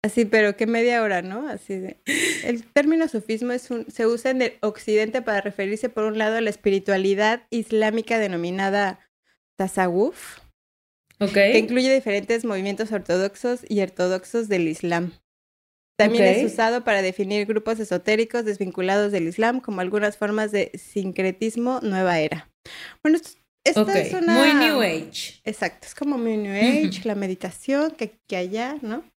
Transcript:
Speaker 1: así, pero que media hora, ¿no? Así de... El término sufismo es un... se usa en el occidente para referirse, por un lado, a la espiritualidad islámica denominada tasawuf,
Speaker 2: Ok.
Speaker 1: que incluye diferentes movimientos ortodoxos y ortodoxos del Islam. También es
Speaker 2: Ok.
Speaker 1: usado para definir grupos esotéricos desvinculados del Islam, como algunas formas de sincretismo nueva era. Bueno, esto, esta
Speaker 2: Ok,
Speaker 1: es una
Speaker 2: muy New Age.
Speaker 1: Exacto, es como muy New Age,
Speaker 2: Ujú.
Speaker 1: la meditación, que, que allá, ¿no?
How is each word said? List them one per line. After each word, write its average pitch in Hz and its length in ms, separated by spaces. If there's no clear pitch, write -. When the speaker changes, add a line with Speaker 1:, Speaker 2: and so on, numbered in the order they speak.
Speaker 1:
así, 220 200
pero 208 300
que 220 120
media 233 340
hora, 190 220
¿no? 220 260
Así 202 260
de... 185 220
El 233 200
término 311 420
sufismo 220 440
es 247 200
un... 233 180
se - 160
usa 233 240
en 254 140
el 226 180
occidente 214 640
para 208 180
referirse, 208 480
por 220 140
un 214 160
lado, 220 180
a 226 40
la 214 100
espiritualidad 196 1000
islámica 220 680
denominada 190 800
tasawuf, 190 800
Speaker 2:
Ok. 202 140
Speaker 1:
que 208 240
incluye 247 360
diferentes 226 520
movimientos 202 460
ortodoxos 202 760
y 202 140
ortodoxos 185 680
del 175 180
Islam. 170 460
También 214 280
es 190 200
Speaker 2:
Ok. 214 60
Speaker 1:
usado 233 320
para 202 180
definir 196 460
grupos 214 320
esotéricos 214 680
desvinculados 196 680
del 175 160
Islam, 226 340
como 196 200
algunas 208 360
formas 214 340
de 202 240
sincretismo 202 1040
nueva 185 380
era. 156 300
Bueno, 311 140
esto, - 220
esta 214 180
Speaker 2:
Ok, 214 120
Speaker 1:
es - 180
una 339 200
Speaker 2:
muy 277 200
New 294 160
Age. - 640
Speaker 1:
Exacto, - 420
es - 80
como 285 220
muy 226 180
New 208 160
Age, 254 360
Speaker 2:
Ujú. - 80
Speaker 1:
la 208 80
meditación, 202 760
que, 226 360
que 196 80
allá, 220 460
¿no? 240 220